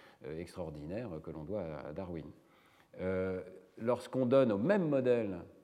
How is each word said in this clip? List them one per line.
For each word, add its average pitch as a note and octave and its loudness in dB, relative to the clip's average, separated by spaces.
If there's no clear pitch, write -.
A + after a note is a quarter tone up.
euh, D#2 -6
extraordinaire E2+ -8
que E2 -10
l'on D#2 -8
doit G2+ -4
à D2 -8
Darwin. F2 -6
Euh, F#2 0
lorsqu'on A#2+ 0
donne B2+ 8
au G2 2
même E3+ 4
modèle A#2+ 2